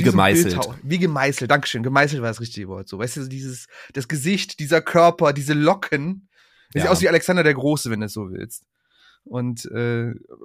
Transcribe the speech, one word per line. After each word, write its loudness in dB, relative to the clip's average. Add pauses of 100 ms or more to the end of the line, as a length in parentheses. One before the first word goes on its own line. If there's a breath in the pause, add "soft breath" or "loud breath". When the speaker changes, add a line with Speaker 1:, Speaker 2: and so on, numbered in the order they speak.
Speaker 1:
so 6
ein 4
Speaker 2:
gemeißelt. 4
Speaker 1:
Bildhauer. -4
Wie 0
gemeißelt, 0
Dankeschön. 0
Gemeißelt 2
war -2
das -6
richtige -10
Wort. -12
So, -12
weißt -6
du, -10
dieses, -12 (240 loud breath)
das -8
Gesicht, -4
dieser 2
Körper, 4
diese -2
Locken. 0 (440 soft breath)
Sieht 0
Speaker 2:
Ja. 4
Speaker 1:
aus 2
wie 4
Alexander 2
der 4
Große, 0
wenn -2
du -4
es -10
so -8
willst. -12 (600 soft breath)
Und, -6
äh, -4 (300)